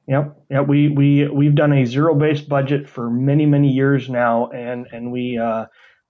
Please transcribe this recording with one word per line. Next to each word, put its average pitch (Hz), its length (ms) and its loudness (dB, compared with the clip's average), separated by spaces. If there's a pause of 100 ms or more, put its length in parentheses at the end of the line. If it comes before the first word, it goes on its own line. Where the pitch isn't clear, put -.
Yep. 147 300 -4 (140)
Yep. 139 160 0
We, 147 220 4
we, 143 380 2
we've 147 280 2
done 147 180 2
a 135 120 2
zero-based 147 640 0
budget 139 400 -2
for 120 220 -8
many, 139 380 0
many 143 240 4
years 135 360 0
now, 120 420 0
and, 123 420 -10
and 117 200 -12
we, 123 280 -6
uh, 113 260 -4 (440)